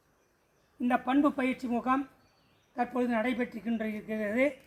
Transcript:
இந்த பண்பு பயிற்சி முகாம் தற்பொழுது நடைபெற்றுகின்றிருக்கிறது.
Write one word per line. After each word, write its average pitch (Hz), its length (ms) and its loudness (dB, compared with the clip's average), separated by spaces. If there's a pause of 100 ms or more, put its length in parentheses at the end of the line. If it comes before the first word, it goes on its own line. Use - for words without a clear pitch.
(800)
இந்த 247 180 2
பண்பு 277 340 4
பயிற்சி 254 360 -2
முகாம் 247 360 0 (720)
தற்பொழுது 247 380 0
நடைபெற்றுகின்றிருக்கிறது. 220 1300 -2 (220)